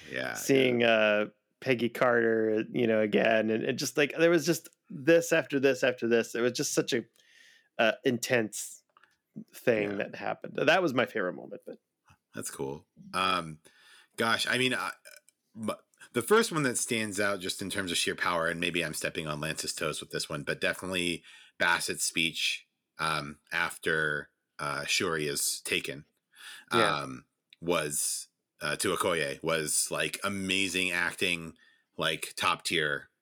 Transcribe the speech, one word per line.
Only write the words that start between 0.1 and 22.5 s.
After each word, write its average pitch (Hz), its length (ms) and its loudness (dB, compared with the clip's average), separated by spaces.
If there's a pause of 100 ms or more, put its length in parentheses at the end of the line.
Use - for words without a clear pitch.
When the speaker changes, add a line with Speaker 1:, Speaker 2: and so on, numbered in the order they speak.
Speaker 1:
Yeah, 127 220 -4
Speaker 2:
seeing, 127 480 4
Speaker 1:
yeah. 120 80 6
Speaker 2:
uh, 107 360 4 (340)
Peggy 120 300 0
Carter, 113 760 2 (100)
you 120 140 2
know, 110 140 4
again, 110 500 4
and, 110 120 0
and 135 140 -2
just, - 200 -6
like, 147 200 2
there 165 140 6
was 165 160 4
just 160 220 0 (200)
this 165 420 4
after 151 280 2
this 135 240 4
after 123 240 2
this. 113 260 4
It 117 80 0
was 123 120 2
just 143 200 -2
such - 200 0
a, 117 100 0 (720)
uh, 113 160 4 (100)
intense 123 760 0 (720)
thing 107 380 0
Speaker 1:
Yeah. 101 60 -6
Speaker 2:
that - 180 -6
happened. - 420 -8
That 160 240 4
was 143 140 0
my 120 100 2
favorite 90 300 -4
moment, 62 320 -14
but - 100 -14 (560)
Speaker 1:
That's - 160 -10
cool. 71 380 -8 (260)
Um, 90 460 -2 (580)
gosh, 113 300 0
I 120 100 2
mean, 127 160 2
I, 95 180 -4 (640)
m-, - 140 -6 (440)
the 120 80 0
first 226 300 4
one 156 120 0
that 123 140 0
stands 107 440 -2
out 101 180 2
just 92 220 -6
in 95 80 -4
terms 92 220 -4
of 82 60 0
sheer 90 180 0
power, 85 320 0
and 85 120 -2
maybe 87 240 0
I'm 78 100 -4
stepping 78 340 -6
on 76 120 -4
Lance's 78 340 -4
toes 78 280 -4
with 73 100 -16
this 76 160 -4
one, 76 160 -6
but 78 160 -4
definitely 87 640 -2 (340)
Bassett's 85 460 0
speech, - 600 -2 (340)